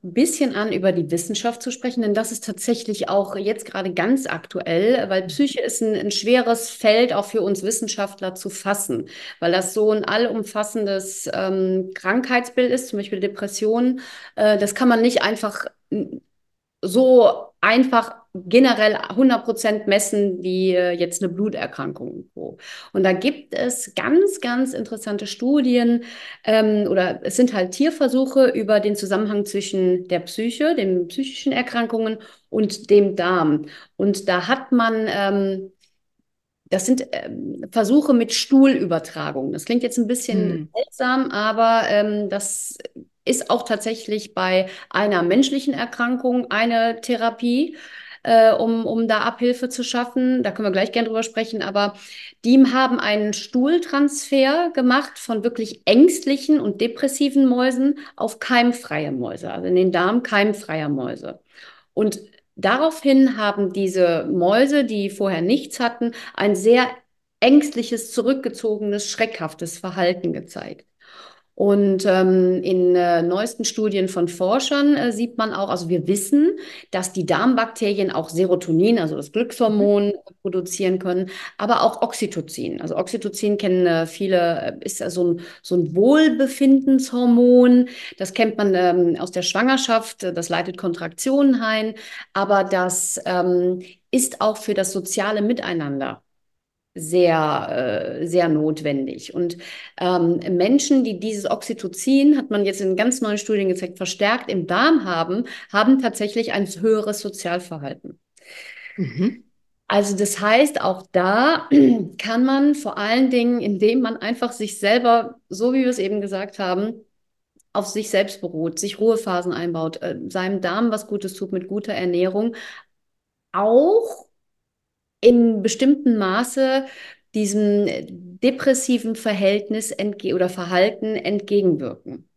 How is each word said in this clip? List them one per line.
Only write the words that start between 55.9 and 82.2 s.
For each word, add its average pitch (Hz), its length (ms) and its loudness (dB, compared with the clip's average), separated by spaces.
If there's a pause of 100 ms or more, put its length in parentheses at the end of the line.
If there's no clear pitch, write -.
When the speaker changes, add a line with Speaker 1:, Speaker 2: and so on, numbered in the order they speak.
Speaker 1:
und 196 220 -4
depressiven 269 640 2
Mäusen 254 520 2 (180)
auf - 220 -4
keimfreie 240 720 0
Mäuse, - 420 -8
also 92 140 -8
in 180 80 2
den 185 160 4
Darm 190 320 2
keimfreier 202 640 -2
Mäuse. 127 500 -8 (540)
Und 208 260 -2 (360)
daraufhin 269 800 2
haben 202 360 -2
diese 180 580 2
Mäuse, 240 540 4
die 202 240 -4
vorher 190 320 -2
nichts 247 380 0
hatten, 233 320 -2 (240)
ein 208 200 2
sehr 240 320 4 (520)
ängstliches, 247 720 2
zurückgezogenes, 214 960 -2
schreckhaftes 170 720 -6
Verhalten 185 540 -2
gezeigt. - 520 -14 (720)
Und, 202 500 2
ähm, 185 580 4
in, 180 320 2
äh, 175 280 2
neuesten 208 420 -2
Studien 196 440 -2
von 175 180 -2
Forschern, 269 680 2
äh, 247 160 0
sieht 233 280 -4
man 220 160 -2
auch, 196 140 -4
also 170 200 -4
wir 175 180 -2
wissen, 285 440 2 (400)
dass 185 220 -4
die 185 120 -2
Darmbakterien 208 880 0
auch 160 180 -4
Serotonin, 180 680 2
also 156 160 -2
das 143 160 -10
Glückshormon, 208 800 2
Speaker 2:
Mhm. 202 40 -2 (300)
Speaker 1:
produzieren 185 560 -2
können, 185 320 -4 (260)
aber 214 240 0
auch - 220 2
Oxytocin. - 760 -6